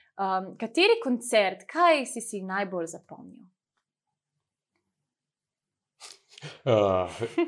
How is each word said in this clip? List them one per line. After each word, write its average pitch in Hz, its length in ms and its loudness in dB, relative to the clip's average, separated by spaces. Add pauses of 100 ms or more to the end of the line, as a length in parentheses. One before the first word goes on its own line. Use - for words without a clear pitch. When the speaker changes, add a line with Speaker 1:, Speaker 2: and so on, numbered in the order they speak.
(180)
Speaker 1:
Ehm, 190 380 -4
kateri 359 420 2
koncert, 220 680 0
kaj 311 400 4
si 233 160 -10
si 208 200 -10
najbolj 190 460 -6
zapomnil? - 580 -20 (3250)
Speaker 2:
Eh, 98 480 4 (400)